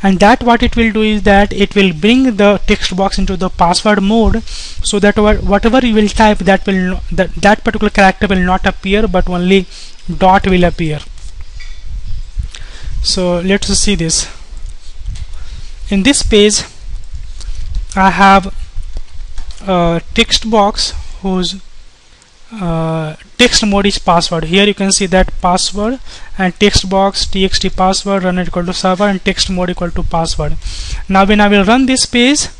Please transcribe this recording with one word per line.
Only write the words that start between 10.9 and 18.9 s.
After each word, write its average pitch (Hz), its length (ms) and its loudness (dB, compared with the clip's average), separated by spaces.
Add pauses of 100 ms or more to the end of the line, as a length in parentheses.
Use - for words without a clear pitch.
So 180 380 0
let's 190 260 0 (100)
see 202 200 2
this. 160 320 -2 (1600)
In 196 140 0
this 277 180 2
page, 208 400 4 (1300)
I 190 140 4
have 196 420 4 (1160)